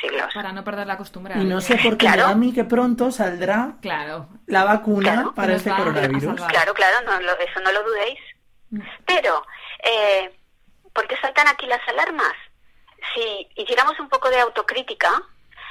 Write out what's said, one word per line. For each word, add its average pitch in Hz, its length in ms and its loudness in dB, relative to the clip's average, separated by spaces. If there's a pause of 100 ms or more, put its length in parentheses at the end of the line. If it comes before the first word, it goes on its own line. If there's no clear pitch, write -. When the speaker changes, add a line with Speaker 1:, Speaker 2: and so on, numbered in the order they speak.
Speaker 1:
siglos. 143 320 -4
Speaker 2:
Para 196 180 -8
no 196 140 -10
perder 202 220 -6
la 196 100 -6
costumbre. 190 400 -12
Speaker 3:
Y 190 80 0
no 185 160 0
sé 233 160 2
por 220 200 2
qué 240 100 4
Speaker 1:
Claro. 165 100 6
Speaker 3:
me 233 60 4
da 262 80 4
a - 40 2
mí 247 180 4
que 240 120 0
pronto 247 460 2
saldrá 196 680 -2
Speaker 2:
Claro. 156 460 -8 (200)
Speaker 3:
la 190 180 4
vacuna 208 480 2
Speaker 1:
Claro. 254 200 -2
Speaker 3:
para 196 200 -2
Speaker 2:
Nos 185 40 2
Speaker 3:
este 196 120 -4
Speaker 2:
va 190 60 0
a 196 40 0
Speaker 3:
coronavirus. 151 440 0
Speaker 2:
salvar. 190 280 -4
Speaker 1:
Claro, 185 220 2
claro, 202 320 4
no, 196 160 0
lo, 175 180 -2
eso 175 220 -4
no 190 100 2
lo 208 120 0
dudéis. 226 360 -2 (520)
Speaker 2:
Mm. 208 80 -8 (260)
Speaker 1:
Pero, 208 360 2 (440)
eh, 202 520 2 (560)
¿por 220 140 -2
qué 262 140 -6
saltan 285 260 2
aquí 277 200 0
las 247 200 0
alarmas? 269 460 -2 (840)
Si 214 400 -6
hiciéramos 247 460 0
un 277 80 -14
poco 262 200 2
de 254 120 4
autocrítica, 233 680 -2 (600)